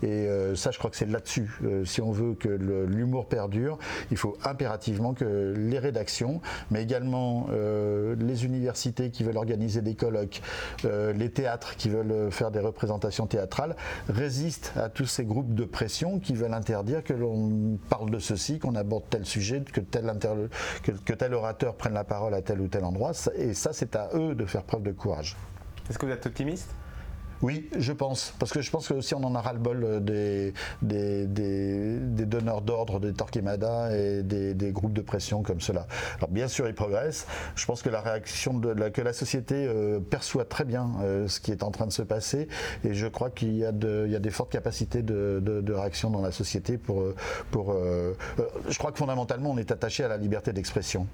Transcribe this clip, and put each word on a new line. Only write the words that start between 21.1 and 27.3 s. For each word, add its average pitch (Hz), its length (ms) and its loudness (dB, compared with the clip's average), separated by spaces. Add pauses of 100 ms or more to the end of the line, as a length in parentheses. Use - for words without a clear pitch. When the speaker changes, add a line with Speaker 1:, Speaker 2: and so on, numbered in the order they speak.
Speaker 1:
tel 123 200 0
orateur 110 420 0
prenne 110 180 -2
la 104 100 2
parole 104 300 0
à 98 80 2
tel 95 200 0
ou 95 60 2
tel 98 160 0
endroit. 98 300 0
Ça, - 220 0
et 123 180 0
ça, 151 200 0
c'est 123 220 -4
à 104 180 0
eux 160 220 2
de 113 100 0
faire 98 180 -2
preuve 107 200 0
de 101 80 0
courage. 82 440 -2 (540)
Speaker 2:
Est-ce 110 80 -4
que - 80 0
vous 131 60 0
êtes 120 140 -4
optimiste ? 135 440 -2 (720)